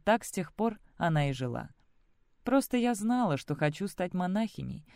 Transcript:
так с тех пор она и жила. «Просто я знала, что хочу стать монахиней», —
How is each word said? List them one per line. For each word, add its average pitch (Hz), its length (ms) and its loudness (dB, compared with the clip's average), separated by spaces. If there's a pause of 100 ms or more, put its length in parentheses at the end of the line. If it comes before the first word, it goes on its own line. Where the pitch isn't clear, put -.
так 226 200 4
с - 80 -12
тех 185 220 -6
пор 220 240 -2 (180)
она 156 340 2
и 139 40 0
жила. 123 360 -4 (760)
«Просто 254 340 2
я 240 160 2
знала, 214 440 0
что - 180 -4
хочу 151 320 0
стать 180 260 -4
монахиней», — 180 720 -4 (100)